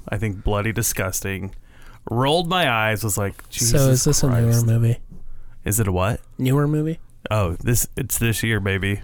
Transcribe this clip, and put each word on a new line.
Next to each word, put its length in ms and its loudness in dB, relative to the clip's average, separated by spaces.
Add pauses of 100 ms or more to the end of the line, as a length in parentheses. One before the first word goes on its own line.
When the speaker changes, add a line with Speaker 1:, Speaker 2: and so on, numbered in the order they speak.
Speaker 1:
I 80 -4
think, 260 -4
Bloody 300 0
Disgusting. 840 -4 (540)
Rolled 400 2
my 200 2
eyes, 340 0
was 140 -2
like, 320 -6
"Jesus 320 2
Speaker 2:
So 80 6
is 140 4
this 180 4
Speaker 1:
Christ." 140 2
Speaker 2:
a 60 4
newer 380 4
movie? 180 2 (680)
Speaker 1:
Is 160 0
it 80 2
a 40 0
what? 280 0 (180)
Speaker 2:
Newer 300 2
movie? 320 -2 (300)
Speaker 1:
Oh, 220 2 (100)
this, 340 0
it's 220 -4
this 260 0
year, 160 0
baby. 440 0